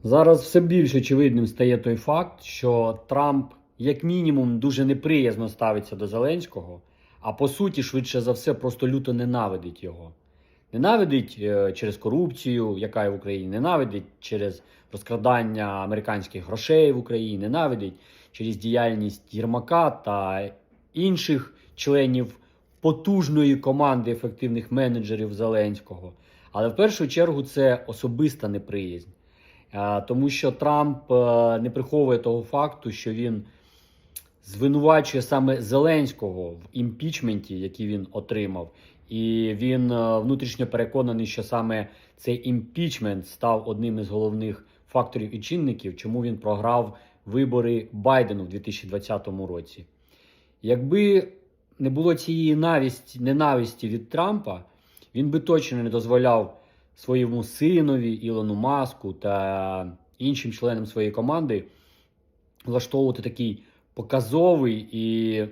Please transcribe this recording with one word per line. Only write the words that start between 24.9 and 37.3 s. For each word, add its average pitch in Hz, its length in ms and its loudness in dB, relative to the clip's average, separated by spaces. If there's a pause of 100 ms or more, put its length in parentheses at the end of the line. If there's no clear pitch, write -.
Зеленського. 104 800 -2 (380)
Але 110 160 0
в 113 80 -2
першу 202 320 2
чергу 151 360 2
це 135 440 2
особиста 123 600 -2
неприязнь. 98 600 -8 (640)
Е, 104 280 -2
тому 131 280 0
що 135 220 0
Трамп, 147 600 0
е, 117 480 4
не 120 100 -2
приховує 131 500 2
того 117 240 0
факту, 143 480 -4
що 110 200 -8
він 110 320 -4 (1000)
звинувачує 143 760 4
саме 131 400 0
Зеленського 117 880 0
в 85 100 -14 (140)
імпічменті, 113 840 -4